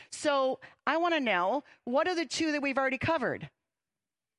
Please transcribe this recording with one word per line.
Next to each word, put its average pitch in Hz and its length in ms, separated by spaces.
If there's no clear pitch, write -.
So 269 520
I 294 100
wanna 339 220
know, 214 460
what 285 240
are 359 80
the 330 100
two 311 280
that 294 80
we've 269 160
already 262 200
covered? 202 520